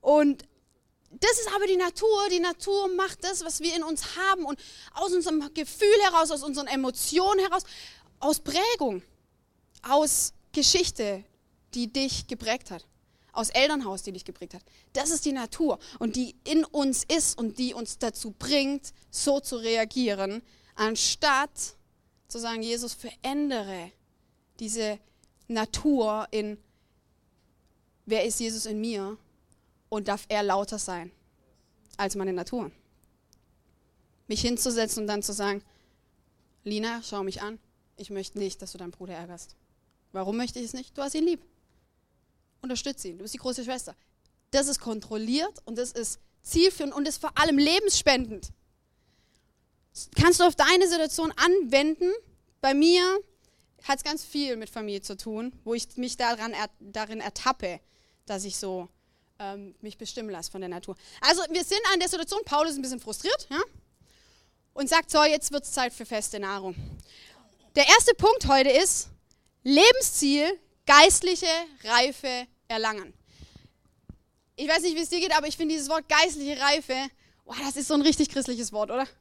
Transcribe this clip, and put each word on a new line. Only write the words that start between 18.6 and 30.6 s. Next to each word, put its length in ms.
so 280
zu 180
reagieren, 840
anstatt 1000
zu 120
sagen, 240
Jesus, 320
verändere 1000
diese 400
Natur 800
in, 280
wer 200
ist 140
Jesus 280
in 140
mir 360
und 200
darf 200
er 140
lauter 360